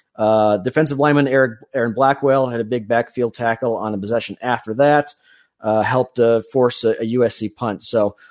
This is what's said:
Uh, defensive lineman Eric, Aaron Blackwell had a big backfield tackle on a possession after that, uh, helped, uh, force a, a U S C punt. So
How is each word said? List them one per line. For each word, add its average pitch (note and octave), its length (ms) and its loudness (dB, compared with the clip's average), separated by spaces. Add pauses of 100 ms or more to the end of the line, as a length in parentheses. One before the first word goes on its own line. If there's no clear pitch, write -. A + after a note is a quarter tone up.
(160)
Uh, G#2+ 420 2
defensive C3+ 400 -2
lineman C#3+ 300 2
Eric, C3 320 0 (120)
Aaron A#2 220 -2
Blackwell C3+ 520 2
had A#2+ 140 -4
a A2+ 40 -2
big A2 240 -6
backfield A#2 460 -2
tackle A#2 420 -2
on G#2+ 180 -6
a G2+ 40 -6
possession G#2 440 -4
after A#2 320 -4
that, D3 400 2 (460)
uh, A2 220 0
helped, B2 360 -2
uh, A#2 240 2 (100)
force B2 320 0
a, A2 160 2
a A#2 40 -4
U A#2+ 200 0
S A2+ 120 -2
C G#2+ 120 -8
punt. G#2 340 -6
So G#2 340 -2 (140)